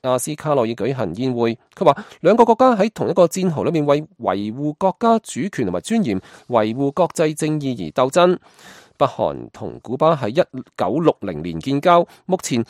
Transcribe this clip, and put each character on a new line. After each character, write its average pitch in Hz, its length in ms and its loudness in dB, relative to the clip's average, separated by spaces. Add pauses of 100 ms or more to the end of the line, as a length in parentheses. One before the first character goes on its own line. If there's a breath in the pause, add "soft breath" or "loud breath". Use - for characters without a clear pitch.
亞 127 160 0
斯 151 180 -6
卡 151 180 -4
內 139 80 2
爾 110 80 0
舉 117 260 -4
行 104 200 -4
宴 127 180 -2
會。 117 260 0 (160)
佢 - 80 -4
話， 160 220 4 (160 loud breath)
兩 196 160 4
個 233 80 8
國 226 100 4
家 254 200 4
喺 208 180 0
同 120 160 -4
一 160 40 -2
個 175 140 4
戰 185 220 -2
壕 135 160 -2
裏 - 60 0
面 151 140 0
為 151 160 2
維 107 540 -6
護 147 240 -4
國 190 180 0
家 226 220 2
主 - 220 -10
權 156 240 -4
同 90 80 -2
埋 90 80 -2
尊 214 200 -2
嚴、 104 200 -2 (260 loud breath)
維 110 260 0
護 139 180 -2
國 170 180 0
際 156 260 -2
正 151 240 -2
義 135 140 -4
而 87 180 -10
鬥 131 180 0
爭。 180 280 4 (600 loud breath)
北 143 100 2
韓 71 440 -6
同 80 300 -12
古 120 160 -8
巴 160 180 2
喺 123 140 -4
一 147 140 2 (340)
九 101 220 -2
六 165 220 4
零 85 200 -6
年 82 180 -6
建 139 220 -4
交， 175 260 4 (180 soft breath)
目 180 180 -2
前 117 260 -2